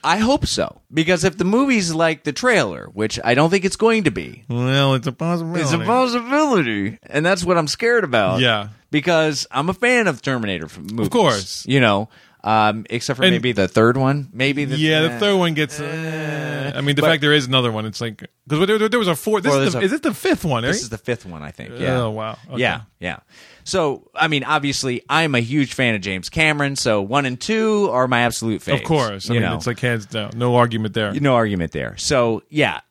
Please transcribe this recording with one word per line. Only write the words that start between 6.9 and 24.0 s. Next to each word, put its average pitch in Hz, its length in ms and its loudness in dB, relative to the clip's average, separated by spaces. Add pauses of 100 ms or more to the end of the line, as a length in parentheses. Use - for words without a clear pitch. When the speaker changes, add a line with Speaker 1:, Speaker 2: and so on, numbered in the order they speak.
Speaker 1:
And 151 220 -2
that's 180 200 2
what 175 120 2
I'm 156 120 0
scared 233 340 0
about. 110 380 2
Speaker 2:
Yeah. 107 260 2 (240)
Speaker 1:
Because 156 580 0
I'm 147 200 -2
a 190 40 -2
fan 240 340 2
of 139 140 -4
Terminator 104 440 -4
f-, 76 120 -16
movies. 104 320 -4
Speaker 2:
course. 123 560 0
Speaker 1:
You 135 140 2
know, 110 300 4 (340)
um, 107 460 2
except 120 280 -4
for 170 60 0
Speaker 2:
And 185 80 6
Speaker 1:
maybe 117 220 0
the 98 160 2
third 117 260 4
one. 135 380 0
Maybe 135 320 0
the 143 120 -4
Speaker 2:
Yeah, 156 260 2
the 165 100 0
Speaker 1:
eh, - 60 -10
Speaker 2:
third 202 180 2
one 170 160 2
gets, 147 260 -2
Speaker 1:
eh. 151 960 -6
Speaker 2:
uh, - 20 -6
I 135 40 -4
mean, 143 160 0
the 147 40 0
Speaker 1:
But 156 60 2
Speaker 2:
fact 160 140 2
there 147 120 2
is 139 140 2
another 127 240 0
one, 107 140 -4
it's 110 160 -8
like, 113 160 -8 (320)
'cause 160 180 2
there, 214 100 2
there, 214 120 2
there 240 100 0
was 202 80 0
a 165 80 0
fourth. 214 280 -2
This 143 80 2
Speaker 1:
Well, 139 100 4
Speaker 2:
is 165 120 2
Speaker 1:
there's - 0 -
Speaker 2:
the, 123 60 -2
Speaker 1:
a 147 40 0
Speaker 2:
is 190 100 2
it 320 100 -6
the 269 100 0
fifth - 300 -2
one, 123 200 0
Speaker 1:
This 139 120 0
Speaker 2:
right? - 80 -6
Speaker 1:
is 117 60 -12
the 110 80 -8
fifth - 280 -6
one, 82 160 -12
I 73 100 -12
think. - 280 -14
Yeah. 127 220 -2
Speaker 2:
Oh, 113 100 -2
wow. 110 260 -8 (120)
Okay. 131 100 -8
Speaker 1:
Yeah, 110 220 0 (180)
yeah. 87 200 -8 (440)
So, 156 500 -2